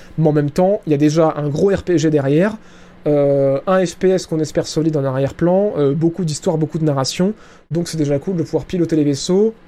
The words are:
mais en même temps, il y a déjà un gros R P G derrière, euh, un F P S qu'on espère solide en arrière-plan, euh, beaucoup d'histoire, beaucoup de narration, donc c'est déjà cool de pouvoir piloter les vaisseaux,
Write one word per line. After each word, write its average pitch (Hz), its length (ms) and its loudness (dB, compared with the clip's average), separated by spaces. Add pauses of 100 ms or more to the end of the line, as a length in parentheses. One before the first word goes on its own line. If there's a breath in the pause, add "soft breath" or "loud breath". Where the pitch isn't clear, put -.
(180 loud breath)
mais 156 80 4
en 151 60 4
même 147 180 0
temps, 190 360 2
il 165 40 0
y 147 40 4
a 139 40 0
déjà 151 380 2
un 147 120 -4
gros 160 240 2
R 180 120 -2
P 175 140 2
G 156 120 2
derrière, 151 460 2 (500 loud breath)
euh, 143 600 2
un 190 180 2
F 165 120 -6
P 185 120 0
S 185 180 0
qu'on 160 140 -2
espère 156 260 -2
solide 156 300 -2
en 135 80 -2
arrière-plan, 165 720 0
euh, 143 180 2
beaucoup 170 300 -2
d'histoire, 160 320 -2
beaucoup 156 220 -4
de 160 60 -2
narration, 151 500 -2 (360 loud breath)
donc 160 160 -4
c'est 160 120 -8
déjà 143 200 0
cool 190 180 -6
de 160 60 -2
pouvoir 151 220 -4
piloter 165 320 -2
les 147 80 2
vaisseaux, 185 500 0 (140)